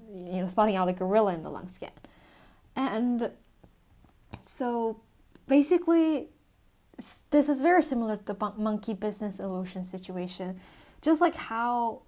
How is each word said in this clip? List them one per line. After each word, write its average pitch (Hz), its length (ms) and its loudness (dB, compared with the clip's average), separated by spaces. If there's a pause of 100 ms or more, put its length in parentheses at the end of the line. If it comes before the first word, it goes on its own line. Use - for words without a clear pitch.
(120)
you 180 300 -8
know, 185 80 -2
spotting 208 260 2
out 185 120 2
the 180 80 2
gorilla 190 400 2
in 160 80 -6
the 151 80 -10
lung 143 180 -12
scan. - 240 -16 (800)
And 240 560 -2 (1120)
so 233 580 -4 (460)
basically, 320 840 4 (680)
s-, - 220 -12 (100)
this 285 180 6
is 269 120 0
very 339 220 6
similar 226 340 -2
to 208 80 -12
the 202 160 -6
mon-, 208 160 -4
monkey 214 380 -2
business 202 440 -6
illusion 185 460 -6
situation. 185 760 -8 (440)
Just 302 180 4
like - 140 4
how 233 720 -4